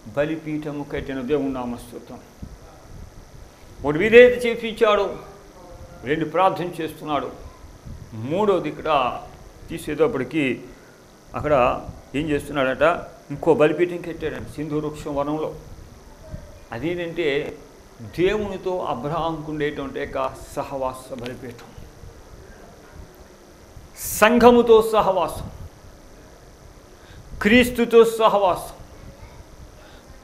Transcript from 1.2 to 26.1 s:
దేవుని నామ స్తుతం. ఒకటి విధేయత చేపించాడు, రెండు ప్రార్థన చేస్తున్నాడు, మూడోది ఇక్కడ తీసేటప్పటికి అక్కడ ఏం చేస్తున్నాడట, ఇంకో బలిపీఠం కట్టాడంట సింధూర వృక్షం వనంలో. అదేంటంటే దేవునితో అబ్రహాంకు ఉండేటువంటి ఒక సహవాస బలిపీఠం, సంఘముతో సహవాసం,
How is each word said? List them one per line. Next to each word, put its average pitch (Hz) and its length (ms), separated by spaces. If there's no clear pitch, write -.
దేవుని 135 320
నామ 123 220
స్తుతం. - 440
ఒకటి 147 120
విధేయత 240 480
చేపించాడు, 214 720
రెండు 151 220
ప్రార్థన 175 440
చేస్తున్నాడు, 151 500
మూడోది 156 560
ఇక్కడ 131 500
తీసేటప్పటికి 147 920
అక్కడ 131 460
ఏం 156 140
చేస్తున్నాడట, 135 520
ఇంకో 147 220
బలిపీఠం 160 440
కట్టాడంట 156 500
సింధూర 151 380
వృక్షం 151 300
వనంలో. 147 400
అదేంటంటే 151 840
దేవునితో 185 800
అబ్రహాంకు 151 720
ఉండేటువంటి 143 540
ఒక 131 280
సహవాస 135 580
బలిపీఠం, 120 720
సంఘముతో 226 920
సహవాసం, 185 580